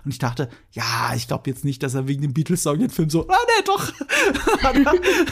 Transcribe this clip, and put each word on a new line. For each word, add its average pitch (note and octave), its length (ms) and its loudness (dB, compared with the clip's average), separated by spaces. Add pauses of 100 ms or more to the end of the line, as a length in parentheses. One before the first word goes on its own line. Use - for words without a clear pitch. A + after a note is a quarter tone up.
Und C#3+ 80 -6
ich - 80 -10
dachte, B2 280 -2 (220)
ja, A#2 460 -4
ich A#2 100 -6
glaub C3+ 220 -6
jetzt C3+ 160 -6
nicht, C#3 180 -4
dass C3 120 -4
er C3+ 120 -2
wegen C#3 160 -4
dem C#3+ 120 -2
Beatles-Song D#3 440 0
den A#3+ 120 0
Film D#3+ 200 0
so, E3 180 0
ah, F#4 80 4 (220)
nee, F#4+ 60 0
doch. G4 340 0
<laughs> A4+ 640 0
Hat C4 140 2
er, C#4+ 80 6 (480)